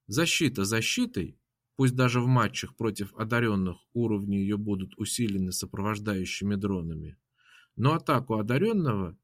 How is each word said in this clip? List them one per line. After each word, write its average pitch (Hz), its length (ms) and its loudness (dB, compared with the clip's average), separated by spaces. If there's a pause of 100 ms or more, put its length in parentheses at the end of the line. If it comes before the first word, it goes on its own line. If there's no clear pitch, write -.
Защита 131 580 0
защитой, 113 760 -2 (360)
пусть 131 200 2
даже 123 240 4
в 120 80 2
матчах 120 480 2
против 101 400 -4
одаренных 110 600 0 (160)
уровни 104 420 0
ее 101 220 0
будут 101 400 -4
усилены 98 540 -2
сопровождающими 101 1040 -4
дронами, 82 600 -4 (580)
но 131 180 2
атаку 131 440 0
одаренного 123 880 0